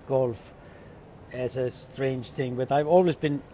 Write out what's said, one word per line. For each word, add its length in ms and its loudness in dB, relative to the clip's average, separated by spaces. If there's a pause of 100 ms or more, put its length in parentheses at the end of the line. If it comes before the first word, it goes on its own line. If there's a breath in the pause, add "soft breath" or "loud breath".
golf 460 0 (800 loud breath)
as 240 -4
a 140 0
strange 600 -4
thing, 240 -4
but 160 -2
I've 160 2
always 280 6
been 260 -2 (120)